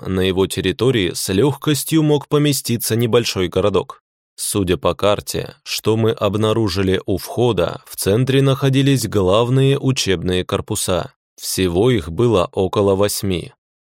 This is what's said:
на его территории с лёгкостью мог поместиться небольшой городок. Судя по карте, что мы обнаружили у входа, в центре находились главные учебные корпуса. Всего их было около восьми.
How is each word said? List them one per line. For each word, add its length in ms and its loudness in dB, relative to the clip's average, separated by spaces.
на 140 -2
его 260 2
территории 680 0
с 180 -6
лёгкостью 720 0
мог 240 0
поместиться 720 0
небольшой 500 0
городок. 540 -2
Судя 400 -2
по 200 0
карте, 680 -2
что 320 -2
мы 160 0
обнаружили 960 0
у 120 -2
входа, 680 -2
в 100 -18
центре 460 2
находились 680 2
главные 720 2
учебные 640 0
корпуса. 720 -4
Всего 500 0
их 220 -2
было 400 2
около 440 0
восьми. 580 -2